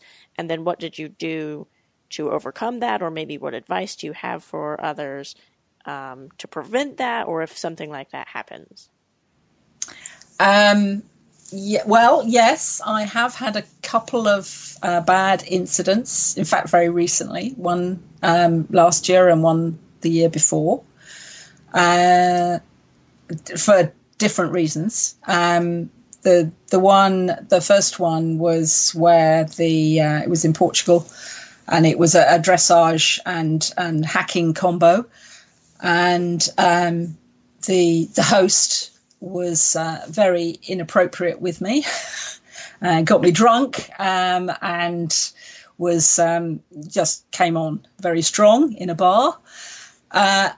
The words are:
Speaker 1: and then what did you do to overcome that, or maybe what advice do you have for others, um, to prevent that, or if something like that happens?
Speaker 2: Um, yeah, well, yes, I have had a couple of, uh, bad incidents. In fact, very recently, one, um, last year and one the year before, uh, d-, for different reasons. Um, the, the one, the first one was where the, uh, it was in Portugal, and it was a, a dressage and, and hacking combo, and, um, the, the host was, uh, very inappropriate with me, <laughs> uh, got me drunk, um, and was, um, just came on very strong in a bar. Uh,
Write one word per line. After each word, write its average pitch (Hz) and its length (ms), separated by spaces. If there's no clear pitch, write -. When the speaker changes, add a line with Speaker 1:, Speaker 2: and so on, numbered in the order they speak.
Speaker 1:
and 165 140
then 160 140
what 175 140
did 165 200
you 156 100
do 156 580
to 151 200
overcome 220 500
that, 226 200
or 165 100
maybe 156 280
what 135 160
advice 185 420
do - 100
you 151 60
have 170 320
for 151 400
others, 139 500
um, 135 500
to - 100
prevent 240 520
that, 233 280
or 165 160
if 160 140
something 165 320
like 143 220
that - 180
happens? - 600
Speaker 2:
Um, 202 640
yeah, 196 340
well, 233 400
yes, 240 580
I 214 200
have 233 300
had 214 220
a 208 60
couple 226 440
of, - 560
uh, 196 180
bad 185 460
incidents. 185 880
In 160 80
fact, 170 240
very 170 200
recently, 175 680
one, 180 460
um, 170 480
last 175 380
year 185 200
and 160 140
one 165 360
the 165 100
year 165 180
before, 160 540
uh, 175 840
d-, - 120
for 180 360
different 190 340
reasons. 165 640
Um, 175 640
the, 175 280
the 190 120
one, 196 460
the 180 120
first 196 400
one 160 380
was 165 540
where 165 520
the, 160 560
uh, 151 220
it - 60
was 165 160
in 160 80
Portugal, 170 540
and 165 180
it 156 120
was 170 180
a, 165 60
a 151 180
dressage 165 840
and, 160 520
and 165 280
hacking 170 500
combo, 175 520
and, 175 680
um, 170 580
the, 170 480
the - 80
host 190 680
was, 175 560
uh, 160 320
very 175 580
inappropriate 180 760
with 175 200
me, 233 240
<laughs> - 480
uh, 165 200
got 196 200
me 180 80
drunk, 233 580
um, 185 520
and 175 680
was, 170 400
um, 170 420
just - 440
came 165 260
on 160 300
very 165 220
strong 220 520
in 180 160
a 175 40
bar. 196 420
Uh, 196 480